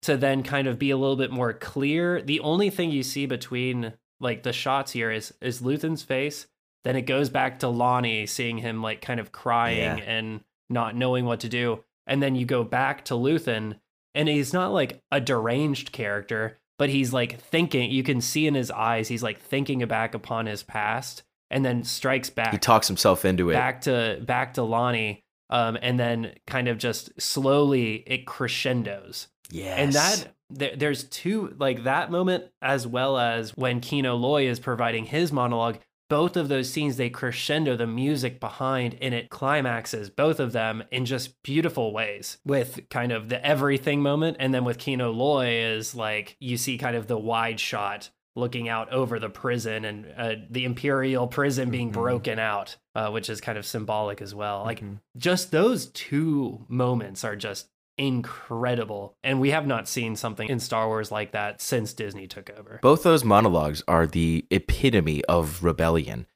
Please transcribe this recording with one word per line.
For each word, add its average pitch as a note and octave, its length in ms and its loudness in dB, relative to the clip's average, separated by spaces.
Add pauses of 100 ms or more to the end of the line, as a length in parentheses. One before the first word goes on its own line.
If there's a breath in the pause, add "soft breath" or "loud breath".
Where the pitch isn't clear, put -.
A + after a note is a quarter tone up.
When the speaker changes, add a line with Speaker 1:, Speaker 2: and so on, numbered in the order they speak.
Speaker 1:
to D3 140 2
then C3+ 260 2
kind C3+ 260 -2
of B2 100 -2
be C#3 120 0
a C3+ 60 2
little C3+ 200 2
bit C3 140 0
more B2 220 -2
clear. D#3 720 -2
The D3+ 180 -2
only F3+ 300 2
thing F3+ 200 -2
you C#3 120 0
see C#3 240 -4
between, B2 680 -4 (260)
like, B2 220 -4
the B2 100 -2
shots C3+ 400 -2
here A2+ 180 -2
is, A2 300 -6
is B2 220 -6
Luthen's D#3 400 -2
face. C#3 440 -4 (380)
Then B2+ 120 0
it B2+ 60 0
goes C3+ 280 2
back C3 300 0
to C3 80 0
Lonnie, A#2+ 580 2
seeing A#2 320 -2
him, A2+ 240 -4
like, A2 180 -4
kind A#2 200 -4
of G#2 100 -10
crying A#2 680 2
Speaker 2:
Yeah. G#2+ 60 -8
Speaker 1:
and A2 360 -4 (280)
not A#2 280 -2
knowing B2+ 280 2
what A#2 160 0
to A#2+ 80 -6
do. A#2+ 360 0 (240)
And C#3 120 2
then C#3 140 2
you B2+ 100 2
go B2 200 2
back C3+ 420 0
to - 80 -2
Luthen, A#2+ 640 0 (400)
and D#3 120 2
he's D3 240 0
not, F3+ 200 2
like, D3 280 0 (120)
a C#3 80 2
deranged C3 720 0
character, A2 640 -4 (200)
but C#3+ 100 2
he's, C3+ 240 2
like, B2 280 0
thinking. C#3+ 520 0
You C3 100 2
can C3 180 2
see D#3 280 2
in C#3+ 60 2
his B2 180 0
eyes, A2 340 0
he's, A#2 160 -4
like, G#2+ 160 -4
thinking C#3 480 -2
back A2 280 -2
upon A2+ 320 -4
his G#2 180 -8
past, A2 580 -4 (300)
and C3+ 120 2
then A#2+ 200 0
strikes C3 460 -2
back A2+ 200 0
Speaker 2:
He G#2+ 80 0
talks A2+ 300 6
himself F#2+ 360 4
into F2+ 260 4
it. - 20 4
Speaker 1:
back B2+ 300 0
to, A#2 440 0
back B2+ 280 -2
to B2+ 100 0
Lonnie, A2+ 580 0 (280)
um, A2+ 300 2
and B2 200 2
then A#2 320 -2 (160)
kind B2+ 180 -2
of A#2+ 120 0
just - 420 -4
slowly C3+ 880 2
it C3 180 -4
crescendos. G#2+ 1040 -4 (240)
Speaker 2:
Yes. F#2+ 260 -6
Speaker 1:
And C#3 140 4
that, F3 420 2 (160)
there, C3+ 260 -6
there's C#3+ 280 -2
two, G3+ 560 -4
like, B2+ 240 0
that C#3 260 0
moment F3+ 360 0 (140)
as C3+ 280 0
well C3 300 2
as A2+ 380 0
when B2+ 240 0
Kino C3 360 0
Loy C3+ 320 4
is A#2 100 0
providing A#2 460 -2
his D#3 280 0
monologue, A#2+ 460 2 (300)
both C#3+ 280 2
of D#3 120 0
those C3 220 0
scenes, D3 280 -2
they B2 100 0
crescendo C3+ 680 0
the A#2 120 0
music B2+ 520 -2
behind B2+ 600 -2
and B2+ 140 -2
it A#2 160 -6
climaxes A#2+ 800 -2
both D3+ 300 2
of B2 120 -2
them A2+ 380 -2
in B2+ 160 -2
just B2+ 360 -6
beautiful C#3 520 0
ways G#2+ 500 -6
with C3 360 0 (100)
kind B2 220 0
of A2 180 -4
the B2 160 -4
everything C#3+ 560 2
moment. D3+ 360 2
And C3 140 2
then B2+ 120 2
with A#2+ 140 0
Kino B2+ 320 -2
Loy B2+ 380 2 (280)
is, A2 180 -6
like, G#2+ 440 -4
you B2 200 -4
see B2+ 180 -2
kind A#2+ 200 -2
of A2 100 -4
the A#2 100 -2
wide A2+ 440 0
shot G#2 500 -4 (260)
looking A#2+ 320 -4
out A2+ 240 -4
over A#2+ 260 0
the G#2+ 120 -6
prison A2 560 -4
and, G#2+ 200 -8 (120)
uh, A2+ 160 -2 (160)
the B2+ 160 -4
Imperial C3 640 0
prison C3 420 0
being A#2 180 -2
Speaker 3:
Mm-hmm. A2 140 -4
Speaker 1:
broken A#2+ 360 -2
out, G#2+ 380 -2 (180)
uh, A2 160 -2
which G#2+ 200 -6
is G#2+ 100 -8
kind A2+ 160 -6
of G#2 80 -8
symbolic G#2+ 560 -4
as G2+ 140 -12
well. G#2 300 -4
Like, A2 160 -6
Speaker 3:
Mm-hmm. G2+ 140 -10 (220)
Speaker 1:
just F3+ 340 0
those F#3 360 4
two C#3 840 -2
moments B2 560 0
are G#2+ 120 -4
just G#2 320 -8 (300)
incredible. A#2 1200 -2
And C3+ 180 2
we C#3 100 4
have D3+ 160 0
not A#2 220 -2
seen A2+ 280 -4
something A2 320 -6
in B2+ 120 -2
Star A2+ 260 -2
Wars A2 240 -2
like G#2+ 220 -4
that G#2 280 -4
since A2+ 320 -2
Disney G2+ 340 -10
took - 240 -16
over. G#2+ 320 -18
Speaker 2:
Both D3+ 200 8
those D#3+ 220 6
monologues F2 640 6
are E2 180 8
the E2 440 2
epitome F#2 760 4
of E2+ 360 2
rebellion. D#2+ 720 2